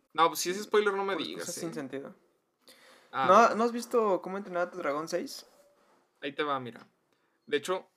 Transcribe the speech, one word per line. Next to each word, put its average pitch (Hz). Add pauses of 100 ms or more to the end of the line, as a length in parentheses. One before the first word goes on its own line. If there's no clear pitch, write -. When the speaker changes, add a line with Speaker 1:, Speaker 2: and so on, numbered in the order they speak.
(140)
Speaker 1:
No, 160
pues 156
si 170
es 196
spoiler, 208
no 196
me 196
Speaker 2:
Por -
Speaker 1:
digas, 170
Speaker 2:
cosas 175
sin 175
Speaker 1:
eh. 160
Speaker 2:
sentido. 139 (1000)
Speaker 1:
Ah, 131
Speaker 2:
¿No, 185
Speaker 1:
bueno. 226
Speaker 2:
¿no 214
has 240
visto 220
Cómo 185
entrenar 180
a 175
tu 185
dragón 156
seis? 185 (760)
Speaker 1:
Ahí 143
te 156
va, 143
mira. 120 (600)
De 147
hecho, 185